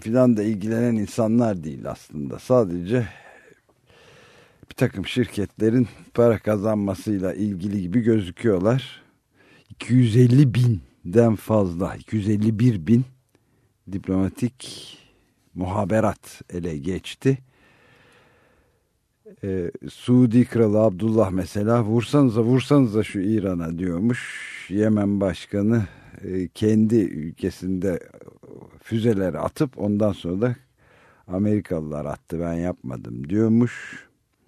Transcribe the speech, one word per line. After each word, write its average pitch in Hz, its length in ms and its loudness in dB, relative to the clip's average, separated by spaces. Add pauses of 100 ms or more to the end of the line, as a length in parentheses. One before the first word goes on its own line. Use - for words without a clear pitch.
filan 120 360 4
da 104 60 0
ilgilenen 110 540 0
insanlar 110 680 0
değil 67 260 -10
aslında. 69 480 -10
Sadece 104 680 0 (1600)
bir - 40 -20
takım 101 320 -2
şirketlerin 113 840 0 (260)
para 117 240 4
kazanmasıyla 101 960 -2
ilgili 101 480 -4
gibi 90 180 -2
gözüküyorlar. 107 1000 0 (680)
İki - 240 -4
yüz 120 220 4
elli 127 380 6
binden 113 800 2
fazla, 95 640 0
iki - 200 -6
yüz 101 120 -2
elli 107 300 2
bir 104 280 2
bin 117 180 4 (880)
diplomatik - 1080 -6 (560)
muhaberat 98 960 -2
ele 85 280 -8
geçti. 92 600 -4 (2000)
Ee, 95 260 -4 (180)
Suudi 123 560 4
Kralı 107 360 2
Abdullah 110 500 2
mesela, 104 540 -2
"Vursanıza, 117 580 2
vursanıza 123 600 2
şu 101 180 -6
İran'a." 90 580 -2
diyormuş. 92 680 -4 (240)
Yemen 104 500 2
Başkanı, 101 640 0 (400)
e, 92 260 -6
kendi 110 480 2
ülkesinde 92 1040 -4 (840)
füzeleri 98 560 -2
atıp 127 400 -4
ondan 104 340 0
sonra 87 280 -6
da 123 160 0 (720)
"Amerikalılar 90 800 -4
attı, 73 360 -8
ben 85 140 -4
yapmadım." 64 760 -8
diyormuş. 113 760 0 (420)